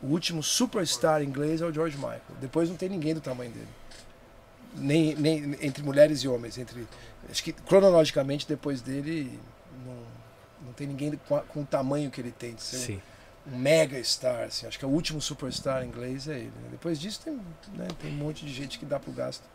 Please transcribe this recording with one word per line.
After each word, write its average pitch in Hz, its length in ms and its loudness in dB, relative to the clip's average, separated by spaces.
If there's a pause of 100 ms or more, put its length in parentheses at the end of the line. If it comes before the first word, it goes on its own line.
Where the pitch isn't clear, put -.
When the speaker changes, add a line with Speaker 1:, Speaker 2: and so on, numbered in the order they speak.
Speaker 1:
o 135 60 -6
último 160 360 0
superstar 160 800 2
inglês 147 380 0
é 170 40 0
o 165 80 -2
George 156 240 -2
Michael. 117 240 -6 (180)
Depois 156 300 0
não 180 80 -6
tem 185 100 -4
ninguém 160 280 0
do 160 40 -4
tamanho 123 320 -8
dele. 113 160 -14 (1080)
Nem, 151 400 4
nem 147 460 2
entre 147 220 -2
mulheres 147 400 8
e 135 40 0
homens, 117 320 -2
entre, 120 280 -10 (420)
acho - 140 -4
que 160 80 -4
cronologicamente 156 960 6
depois 139 340 -2
dele 135 580 -4 (460)
não, 127 100 -10 (720)
não 123 60 -14
tem 143 120 -6
ninguém 143 420 -4
com - 80 4
a, 147 60 2
com - 200 -6
o 143 40 -2
tamanho 139 460 0
que 135 100 -8
ele 120 100 -6
tem 120 220 -10
de 110 80 -14
ser - 160 -8
Speaker 2:
Sim. 120 240 -4 (500)
Speaker 1:
um 123 60 -6
mega 139 460 6
star, 120 400 0
assim. 113 240 -8
Acho 107 100 -10
que - 80 -6
é - 20 0
o 135 40 2
último 156 280 0
superstar 131 640 -4
inglês 127 440 -8
é 156 100 -4
ele, 117 80 -8 (160)
né? 117 80 -12
Depois 147 300 -4
disso 202 260 -6
tem, 330 80 -6 (400)
né, 180 140 -8 (120)
tem 151 120 -8
um 143 60 -6
monte 151 280 -6
de 143 80 -8
gente 135 240 -8
que - 80 -12
dá - 140 -2
pro - 120 -12
gasto. 127 300 -6 (140)